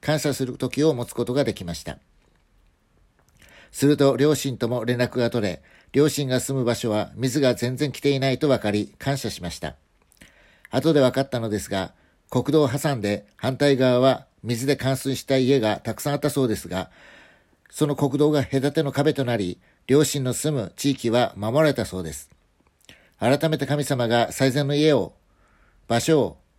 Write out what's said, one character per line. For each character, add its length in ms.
感 200
謝 120
す 140
る 100
時 280
を 100
持 100
つ 80
こ 120
と 100
が 100
で 100
き 100
ま 100
し 100
た。 140
す 140
る 120
と 200
両 180
親 220
と 120
も 160
連 120
絡 220
が 120
取 160
れ、 160
両 160
親 200
が 120
住 180
む 60
場 100
所 160
は 260
水 240
が 140
全 220
然 160
来 80
て 100
い 100
な 100
い 80
と 100
分 120
か 100
り、 280
感 200
謝 120
し 120
ま 80
し 80
た。 180
後 220
で 80
分 140
か 80
っ 60
た 120
の 80
で 100
す 100
が、 240
国 220
道 100
を 60
挟 260
ん 60
で 260
反 200
対 200
側 240
は 260
水 240
で 100
冠 220
水 180
し 80
た 140
家 220
が 180
た 160
く 60
さ 100
ん 40
あ 20
っ 40
た 100
そ 140
う 40
で 80
す 120
が、 220
そ 160
の 100
国 220
道 120
が 140
隔 280
て 100
の 100
壁 200
と 120
な 120
り、 220
両 180
親 200
の 80
住 240
む 200
地 160
域 180
は 260
守 220
ら 60
れ 100
た 100
そ 140
う 40
で 100
す。 180
改 300
め 100
て 80
神 180
様 240
が 240
最 200
善 140
の 80
家 180
を、 220
場 140
所 200
を 180